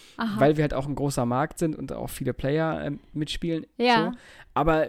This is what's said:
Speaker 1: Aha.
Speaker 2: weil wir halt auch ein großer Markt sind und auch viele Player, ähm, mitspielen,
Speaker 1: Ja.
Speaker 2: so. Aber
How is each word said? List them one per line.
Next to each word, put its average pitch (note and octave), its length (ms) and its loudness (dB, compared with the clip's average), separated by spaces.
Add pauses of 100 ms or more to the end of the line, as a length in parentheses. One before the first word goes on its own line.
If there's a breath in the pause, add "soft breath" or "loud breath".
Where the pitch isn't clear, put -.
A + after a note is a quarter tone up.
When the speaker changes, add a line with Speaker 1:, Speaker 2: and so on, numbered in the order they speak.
(160 loud breath)
Speaker 1:
Aha. A3 240 -2
Speaker 2:
weil D3 160 6
wir D3+ 80 2
halt C#3+ 100 -2
auch C3+ 120 -2
ein C#3+ 80 -4
großer C3+ 320 0
Markt B2+ 320 -2
sind D#3+ 180 0
und C3+ 160 -8
auch - 180 -6
viele C3+ 240 -4
Player, D#3 500 -2
ähm, C#3+ 160 -6 (120)
mitspielen, D#3 540 -4 (120)
Speaker 1:
Ja. A#3 340 4
Speaker 2:
so. A#3+ 60 -12 (360 loud breath)
Aber D#3 340 4